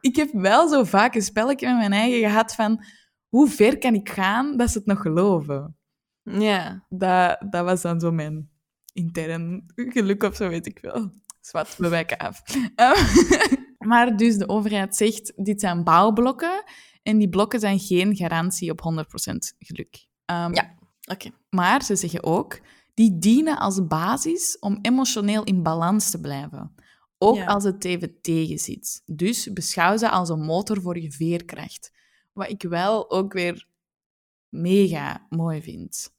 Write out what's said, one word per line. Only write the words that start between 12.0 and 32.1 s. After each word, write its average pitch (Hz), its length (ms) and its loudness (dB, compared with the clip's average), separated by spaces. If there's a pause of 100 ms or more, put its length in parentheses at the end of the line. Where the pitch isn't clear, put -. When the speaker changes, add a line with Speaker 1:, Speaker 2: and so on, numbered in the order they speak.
Speaker 1:
af. - 240 -10 (180)
<laughs> 240 160 -6
Ehm, 302 300 6 (720)
maar 233 400 4
dus 220 200 4
de 196 120 -2
overheid 202 460 -2
zegt, 214 400 -2
"Dit 202 260 -2
zijn 175 220 -2
bouwblokken 240 800 4 (400)
en 214 140 2
die 208 120 4
blokken 208 300 0
zijn 196 200 0
geen 190 360 0
garantie 170 560 -4
op 160 100 -8
honderd 160 260 -4
procent - 520 -8
geluk." - 460 -16 (200)
Ehm, 170 280 -4
Speaker 2:
Ja, 170 220 -4 (360)
oké. - 180 -10 (200)
Speaker 1:
maar 185 340 2
ze 202 120 -2
zeggen 170 280 -6
ook, - 360 -2 (340)
"Die 214 260 4
dienen 254 380 4
als 190 300 -2
basis 233 720 -2
om 202 220 -4
emotioneel 220 640 0
in 190 200 0
balans 165 460 0
te 170 100 -6
blijven. 143 560 -10 (440)
Ook 202 160 6
Speaker 2:
Ja. 190 100 -4
Speaker 1:
als 202 180 0
het 196 220 -2
even 175 360 -6
tegen 160 360 -2
zit. - 480 -10
Dus 196 480 -4
beschouw 185 440 0
ze 220 120 0
als 180 200 0
een 156 160 -2
motor 196 360 -2
voor 175 180 -6
je 156 120 -10
veerkracht." 170 800 -8 (420)